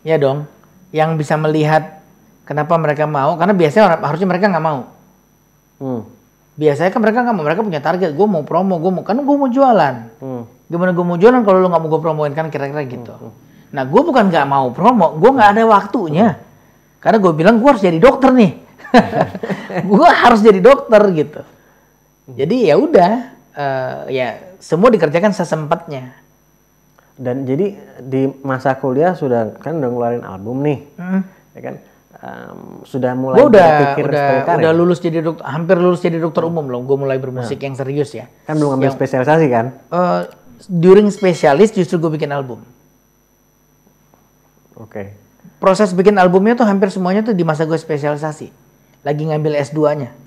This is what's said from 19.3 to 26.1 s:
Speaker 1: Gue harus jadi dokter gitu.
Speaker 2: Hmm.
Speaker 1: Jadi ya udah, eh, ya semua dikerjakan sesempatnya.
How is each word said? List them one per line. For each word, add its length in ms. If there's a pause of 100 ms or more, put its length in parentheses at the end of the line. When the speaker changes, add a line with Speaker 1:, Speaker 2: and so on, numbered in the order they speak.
Speaker 1:
Gue 160
harus 400
jadi 160
dokter 400 (160)
gitu. 320
Speaker 2:
Hmm. 880
Speaker 1:
Jadi 220 (100)
ya 80
udah, 380 (400)
eh, 460 (120)
ya 180 (300)
semua 320
dikerjakan 400
sesempatnya. 800 (1000)